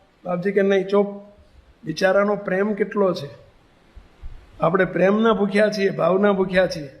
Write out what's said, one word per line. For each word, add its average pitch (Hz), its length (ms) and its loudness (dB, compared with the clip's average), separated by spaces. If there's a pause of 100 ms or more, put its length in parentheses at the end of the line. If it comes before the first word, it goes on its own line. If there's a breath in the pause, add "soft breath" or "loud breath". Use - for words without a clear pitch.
(260)
બાપજી 180 260 -4
કે, 196 100 2
"નહીં, 196 260 2
ચોપ, 202 360 0 (600)
બિચારાનો 190 520 0
પ્રેમ 196 380 -2
કેટલો 202 400 0
છે, 143 160 -10 (1300)
આપણે 185 240 2
પ્રેમના 202 480 2
ભૂખ્યા 202 360 2
છીએ, 196 200 -2
ભાવના 180 420 2
ભૂખ્યા 185 360 0
છીએ. 156 220 -8 (100)